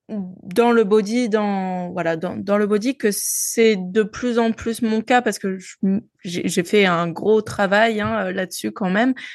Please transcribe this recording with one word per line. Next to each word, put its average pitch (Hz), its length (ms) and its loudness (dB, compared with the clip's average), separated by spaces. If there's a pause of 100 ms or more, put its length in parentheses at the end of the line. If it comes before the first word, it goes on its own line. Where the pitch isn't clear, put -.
dans 208 600 -2
le 233 120 4
body, 214 460 2
dans, 190 640 -2
voilà, 165 260 -2
dans, 180 180 -6
dans 202 220 0
le 208 100 2
body, 214 300 0
que 214 140 0
c'est - 680 0
de 185 260 0
plus 233 360 -2
en 226 120 2
plus 226 300 -4
mon 220 200 0
cas, 247 200 2
parce 226 180 -2
que 190 180 -4
je, - 180 -16 (480)
j'ai, 180 240 -4
j'ai 175 160 0
fait 202 220 4
un 175 240 2
gros 214 320 2
travail, 208 600 2
hein, 214 260 -2
euh, 185 40 -4
là-dessus 190 400 -6
quand 190 180 -4
même. 233 240 2 (220)